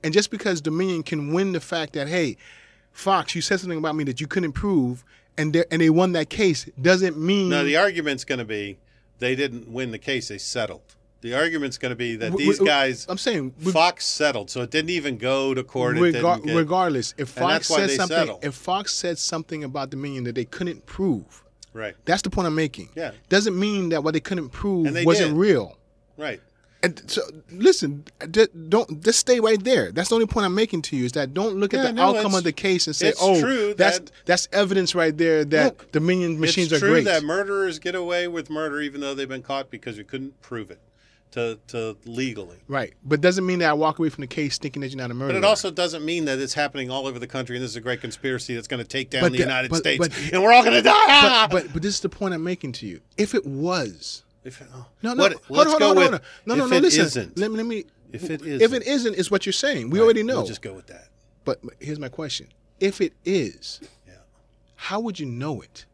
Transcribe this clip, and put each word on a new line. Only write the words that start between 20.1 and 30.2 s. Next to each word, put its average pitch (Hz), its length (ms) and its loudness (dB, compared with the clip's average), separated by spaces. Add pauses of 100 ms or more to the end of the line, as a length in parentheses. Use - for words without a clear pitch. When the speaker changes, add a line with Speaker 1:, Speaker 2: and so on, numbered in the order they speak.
Speaker 1:
that 120 120 -6
they 123 100 -2
couldn't - 400 -8
prove, - 580 -4 (300)
Speaker 2:
Right. 107 220 -10 (100)
Speaker 1:
that's 180 160 2
the 202 80 -2
point 180 180 -2
I'm 156 80 0
making. 156 400 -4
Speaker 2:
Yeah. 156 160 -8 (160)
Speaker 1:
Doesn't 196 320 2
mean 202 300 0
that 160 120 0
what 156 120 0
they 156 80 0
couldn't 170 300 -6
prove 185 360 -2
Speaker 2:
And 143 80 -2
they 170 80 0
Speaker 1:
wasn't 170 280 4
Speaker 2:
did. 151 80 0
Speaker 1:
real. 156 380 2 (380)
Speaker 2:
Right. 139 260 -10 (400)
Speaker 1:
And 175 260 -2
so, - 140 -4 (300)
listen, 175 540 2 (260)
d-, 220 160 6 (220)
don't 165 340 0
just 226 160 4
stay 247 220 4
right 220 200 4
there. 190 300 2
That's 185 160 -2
the 226 80 2
only 226 120 2